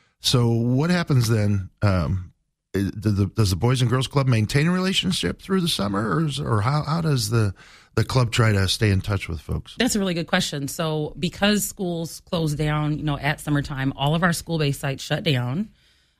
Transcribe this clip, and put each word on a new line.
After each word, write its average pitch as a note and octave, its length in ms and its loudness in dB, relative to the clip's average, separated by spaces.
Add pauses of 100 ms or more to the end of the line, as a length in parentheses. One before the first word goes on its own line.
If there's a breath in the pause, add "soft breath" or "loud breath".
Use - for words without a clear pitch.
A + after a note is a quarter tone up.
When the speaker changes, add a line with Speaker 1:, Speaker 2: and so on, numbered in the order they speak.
(200 soft breath)
Speaker 1:
So A#2+ 320 2
what B2 380 2
happens D3+ 400 2
then? G2+ 400 2 (120)
Um, F#2 520 0 (420)
i-, G2 240 0
do G#2+ 120 0
the, G2+ 160 2
does G2+ 240 0
the G2 40 2
Boys A#2+ 260 2
and B2 80 2
Girls B2+ 180 0
Club C3+ 200 0
maintain C3 400 2
a F3 40 2
relationship F#3 680 -2
through F#3+ 200 0
the E3+ 80 0
summer, G3+ 480 -2
or D#3+ 80 2
is, C#3 140 -4
or B2 220 0
how, C#3+ 220 0
how D#3+ 180 -2
does C3+ 300 0
the, A2 240 2 (400 loud breath)
the A2 80 2
club B2 260 2
try A2 220 4
to G2 160 2
stay G#2 240 2
in F#2+ 80 4
touch G2 300 -4
with D#2+ 100 -6
folks? - 400 -8
Speaker 2:
That's A#3+ 160 2
a A3 40 0
really F#3+ 140 -2
good E3 140 -4
question. D#3 400 -2
So D#3 500 -4
because G3+ 480 0
schools E3+ 600 -6
close D#3+ 280 0
down, D3+ 440 0
you C#3+ 80 -8
know, C#3+ 120 0
at D3 220 -2
summertime, C#3 560 -2
all C#3+ 200 0
of E3 60 0
our F3 120 2
school-based D3+ 480 -2
sites C3+ 200 -6
shut - 220 -4
down. C3+ 460 -2 (500 soft breath)